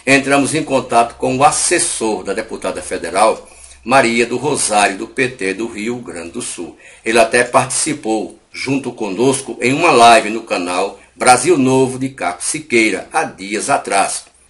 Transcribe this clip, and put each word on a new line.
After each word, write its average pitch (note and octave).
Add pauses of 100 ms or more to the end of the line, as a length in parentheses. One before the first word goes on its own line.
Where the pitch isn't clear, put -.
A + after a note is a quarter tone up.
entramos C3+
em D#3+
contato B2
com C3
o C3+
assessor A2+
da F#2+
deputada F#2
federal, F#2 (340)
Maria A#2
do A#2+
Rosário, G#2+
do A2
P C3
T F#2+
do A2+
Rio A2+
Grande E2+
do A#2+
Sul. F2 (260)
Ele A2+
até B2
participou, B2 (140)
junto B2+
conosco, A2+
em B2
uma D#3+
live A#2
no A2
canal F2+ (160)
Brasil C3+
Novo C3
de C3+
Caco -
Siqueira, A2
há D3+
dias G2
atrás, - (220)